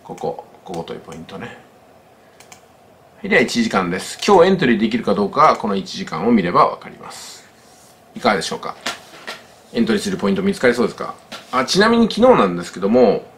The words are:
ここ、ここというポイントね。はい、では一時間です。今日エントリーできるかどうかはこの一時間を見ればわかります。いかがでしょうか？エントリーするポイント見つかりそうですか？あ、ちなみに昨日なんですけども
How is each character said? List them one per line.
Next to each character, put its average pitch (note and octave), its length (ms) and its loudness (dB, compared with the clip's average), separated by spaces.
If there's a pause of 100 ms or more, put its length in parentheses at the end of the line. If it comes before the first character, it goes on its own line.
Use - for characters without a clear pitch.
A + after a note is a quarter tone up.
こ - 120 -16
こ、 - 300 -10 (200)
こ F#2+ 80 -12
こ E2+ 100 -8
と - 100 -12
い - 40 -12
う - 20 -14
ポ - 140 -18
イ D#2+ 40 -16
ン D#2+ 60 -16
ト F#2+ 140 -18
ね。 - 200 -16 (1600)
は G3+ 60 -10
い、 - 20 -8
で G3+ 80 4
は D3 40 6
一 A#2+ 220 0
時 A2 60 -2
間 F#2+ 200 -2
で F2+ 120 -4
す。 - 220 -14
今 F#3+ 200 6
日 F#3 60 4
エ - 20 4
ン F#3+ 60 2
ト D#3+ 80 0
リ A#2+ 100 4
ー - 20 -2
で G#2+ 120 0
き A#2+ 80 -4
る - 80 -4
か G#2 100 0
ど G2+ 100 0
う F#2+ 60 -6
か C#3 100 0
は C#3+ 140 6
こ - 140 -6
の G2+ 60 -2
一 F#2 220 -8
時 F#2+ 80 -8
間 E2 220 -6
を A#2+ 60 4
見 G2+ 100 4
れ F2 80 -2
ば C3+ 160 4
わ - 100 -6
か - 120 -18
り - 80 -20
ま - 160 -18
す。 - 340 -20 (680)
い - 60 -14
か A2 120 0
が G2+ 40 2
で E2 60 -2
し - 100 -8
ょ - 60 -8
う - 20 -12
か？ - 160 -10 (960)
エ B2 80 -4
ン A#2 60 2
ト A2 80 0
リ G2+ 60 0
ー - 20 -6
す G2+ 100 -4
る F#2 60 -4
ポ G2+ 100 -2
イ G2 60 2
ン - 20 0
ト F#2+ 80 -4
見 G2 100 0
つ - 60 -8
か B2+ 80 2
り A#2+ 80 2
そ A#2+ 80 0
う G2 40 0
で E2 40 -4
す - 60 -16
か？ - 180 -10 (380)
あ、 B2+ 100 0
ち - 160 0
な G#3+ 80 4
み A#3 100 2
に A3+ 140 2
昨 - 40 -8
日 A#3+ 200 6
な A#2 100 4
ん F2 120 -2
で F2 80 -8
す - 80 -16
け F#2 80 -10
ど G2 80 -2
も A2+ 340 4 (140)